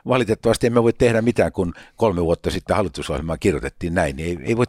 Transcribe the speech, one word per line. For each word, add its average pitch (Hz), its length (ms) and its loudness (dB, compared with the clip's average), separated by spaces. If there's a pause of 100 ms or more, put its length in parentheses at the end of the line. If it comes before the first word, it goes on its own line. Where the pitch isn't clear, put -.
valitettavasti 117 580 0
emme 117 160 4
voi 117 100 4
tehdä 117 300 2
mitään, 113 300 2
kun 87 220 -2 (220)
kolme 92 280 0
vuotta 85 260 0
sitten 90 260 -2
hallitusohjelmaa 80 600 -4
kirjoitettiin 85 560 -2
näin, 76 220 0
niin 82 240 -6
ei, 65 80 -14
ei 113 80 0
voi 120 120 0